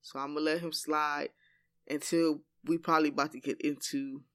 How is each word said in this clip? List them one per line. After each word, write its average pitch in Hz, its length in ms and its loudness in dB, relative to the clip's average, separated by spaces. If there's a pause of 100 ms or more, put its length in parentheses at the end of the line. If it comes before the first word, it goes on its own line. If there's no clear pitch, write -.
so - 160 -12
I'ma 143 200 -4
let 156 220 0
him 170 120 -6
slide 151 580 -2 (580)
until 165 540 2 (220)
we 160 120 2
probably 160 320 4
about 147 240 0
to 127 80 -12
get 131 220 -4
into 139 600 -4 (120)